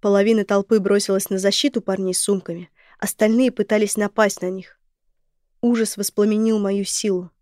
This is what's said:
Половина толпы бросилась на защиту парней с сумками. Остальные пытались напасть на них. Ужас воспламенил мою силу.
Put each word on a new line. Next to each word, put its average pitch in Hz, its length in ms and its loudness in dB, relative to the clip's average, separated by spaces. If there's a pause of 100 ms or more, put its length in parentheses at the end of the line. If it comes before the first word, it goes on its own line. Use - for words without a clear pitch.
Половина 202 460 2
толпы 202 340 2
бросилась 196 480 0
на 190 100 -2
защиту 196 440 0
парней 190 320 -4
с - 60 -2
сумками. 180 500 -4 (280)
Остальные 226 540 0
пытались 214 460 -2
напасть 208 420 0
на 185 80 -4
них. 185 320 -12 (800)
Ужас 233 380 0
воспламенил 214 600 0
мою 202 260 -2
силу. 185 460 -4 (120)